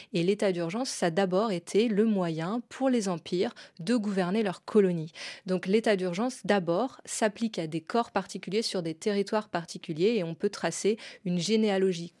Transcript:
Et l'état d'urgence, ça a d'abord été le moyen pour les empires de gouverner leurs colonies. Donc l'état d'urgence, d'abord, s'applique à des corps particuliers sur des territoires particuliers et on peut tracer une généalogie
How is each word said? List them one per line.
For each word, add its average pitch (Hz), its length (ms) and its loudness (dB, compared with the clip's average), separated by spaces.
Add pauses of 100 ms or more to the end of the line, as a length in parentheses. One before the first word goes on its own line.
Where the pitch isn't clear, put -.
(120)
Et 170 100 2
l'état 202 300 2
d'urgence, 170 360 -4
ça - 180 -2
a 175 40 2
d'abord 190 400 2
été 196 380 2
le 208 160 4
moyen 185 640 0
pour 269 200 -2
les 233 200 2
empires 180 460 -2 (260)
de 214 160 0
gouverner 196 460 0
leurs 190 220 -4
colonies. 180 460 2 (360)
Donc 185 200 -2
l'état 220 300 4
d'urgence, 185 480 -2
d'abord, 180 600 0
s'applique 220 540 -2
à 165 80 -4
des 156 140 -6
corps - 320 -2
particuliers 190 500 -2
sur 190 200 -2
des 160 120 -4
territoires 202 540 0
particuliers 175 680 -2
et 185 40 0
on 151 120 -4
peut 202 160 0
tracer 196 480 -2 (260)
une 180 160 0
généalogie 190 800 2